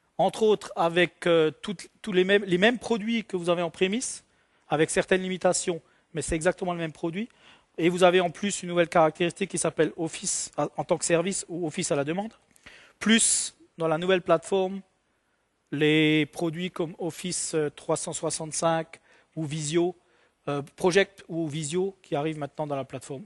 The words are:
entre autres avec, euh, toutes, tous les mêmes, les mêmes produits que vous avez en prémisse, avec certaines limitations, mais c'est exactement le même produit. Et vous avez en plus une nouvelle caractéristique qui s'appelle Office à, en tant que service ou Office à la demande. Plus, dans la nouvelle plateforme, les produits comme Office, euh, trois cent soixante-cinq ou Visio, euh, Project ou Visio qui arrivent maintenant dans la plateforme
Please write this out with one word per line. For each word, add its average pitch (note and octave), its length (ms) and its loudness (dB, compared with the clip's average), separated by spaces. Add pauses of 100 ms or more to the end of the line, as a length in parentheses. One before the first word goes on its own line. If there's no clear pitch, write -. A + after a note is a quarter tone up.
(180)
entre F#3 240 0
autres G#3+ 340 2
avec, E3+ 500 2
euh, E3 240 4 (120)
toutes, - 260 -10 (140)
tous A3 100 -8
les F#3 120 4
mêmes, G3+ 200 4
les F3+ 140 2
mêmes A3 200 4
produits A3+ 460 -2
que - 120 -6
vous E3+ 120 -6
avez F3 140 2
en E3 80 -4
prémisse, F#3+ 540 -4 (440)
avec D3+ 220 2
certaines F#3 320 0
limitations, F3+ 580 -2 (320)
mais D#3+ 80 -6
c'est - 140 -4
exactement F3 380 0
le E3+ 80 -6
même D#3+ 120 -6
produit. F3 360 -6 (500)
Et E3+ 120 4
vous F3+ 140 4
avez F3+ 160 8
en F3 100 0
plus - 320 -6
une F3+ 80 -8
nouvelle F3 180 2
caractéristique E3+ 640 2
qui E3+ 80 -6
s'appelle D#3 400 0
Office - 580 -6
à, D3 120 -2 (100)
en D#3 60 -2
tant F3+ 120 0
que C#3+ 80 -6
service F3 440 0
ou F3 180 -6
Office D#3 260 -4
à - 20 0
la C#3 100 0
demande. F#3 280 -6 (680)
Plus, - 560 2 (220)
dans E3 100 -2
la D#3 120 2
nouvelle F3+ 240 2
plateforme, F#3 580 0 (880)
les D#3 540 4
produits E3+ 460 -4
comme F3 280 -6
Office, - 560 -6
euh, D3+ 140 0
trois D#3 300 -4
cent E3 160 -8
soixante-cinq E3 840 -4 (380)
ou D#3+ 80 -4
Visio, D#3+ 500 -2 (540)
euh, C#3+ 140 -4 (120)
Project F#3+ 540 0
ou E3 180 -6
Visio D#3+ 560 -4
qui - 140 -6
arrivent D#3 220 -4
maintenant D3+ 280 -8
dans C#3+ 100 -6
la C3+ 80 -6
plateforme C3 420 -14